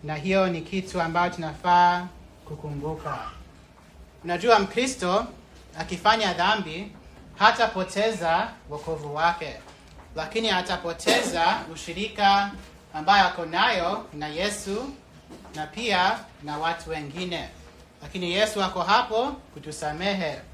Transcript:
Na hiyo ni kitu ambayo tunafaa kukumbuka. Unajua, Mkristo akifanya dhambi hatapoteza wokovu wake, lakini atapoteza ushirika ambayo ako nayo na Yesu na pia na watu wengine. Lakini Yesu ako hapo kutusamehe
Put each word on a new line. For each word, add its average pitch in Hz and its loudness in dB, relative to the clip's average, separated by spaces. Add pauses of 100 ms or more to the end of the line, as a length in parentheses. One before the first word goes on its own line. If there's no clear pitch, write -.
Na 151 -6
hiyo 190 2
ni 170 -2
kitu 185 -4
ambayo 175 2
tunafaa 175 4 (380)
kukumbuka. 151 -8 (1040)
Unajua, 175 4
Mkristo 226 0 (520)
akifanya 196 2
dhambi 185 -2 (460)
hatapoteza 202 2 (220)
wokovu 147 -8
wake, 156 0 (600)
lakini 214 -2
atapoteza 170 0 (140)
ushirika 202 2 (440)
ambayo 185 6
ako 175 -2
nayo 185 0
na 151 -8
Yesu 202 -4 (600)
na 151 -6
pia 202 0 (240)
na 147 -8
watu 165 -2
wengine. 156 -6 (540)
Lakini 175 -6
Yesu 208 0
ako 185 -2
hapo 226 2 (280)
kutusamehe 156 -4 (160)